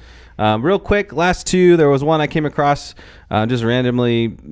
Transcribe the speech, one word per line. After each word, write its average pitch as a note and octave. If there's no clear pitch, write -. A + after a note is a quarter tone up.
Um, G#2+
real F3+
quick, G3+
last E3+
two. F3+
There D#3
was C#3
one D#3
I D3+
came D#3
across, C#3+
uh, G#2+
just A#2+
randomly, A#2+